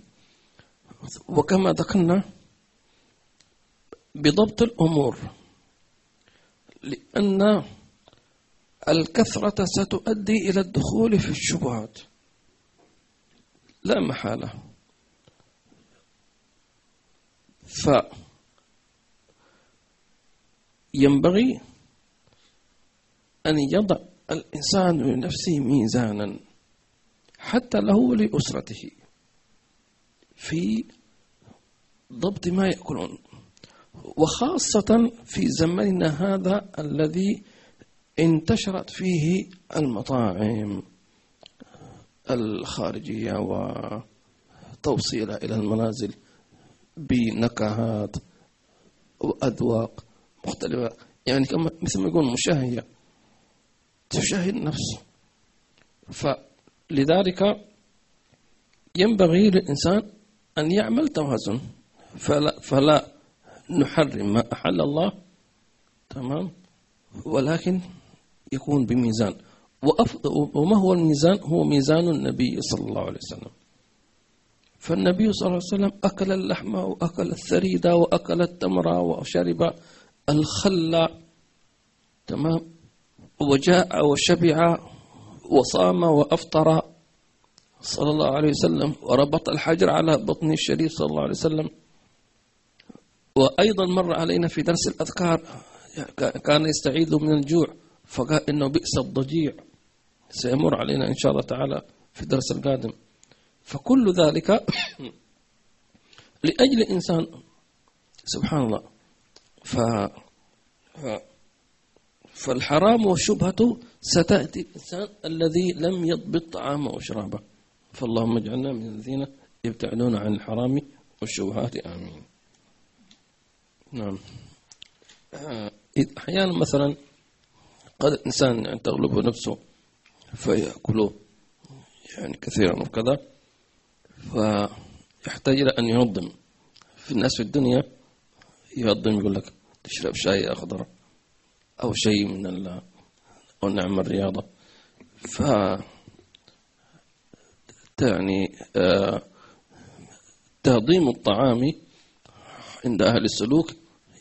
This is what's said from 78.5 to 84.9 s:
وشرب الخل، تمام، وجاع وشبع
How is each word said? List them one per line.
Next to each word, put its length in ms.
وشرب 880
الخل، 800
تمام، 320
وجاع 600
وشبع 760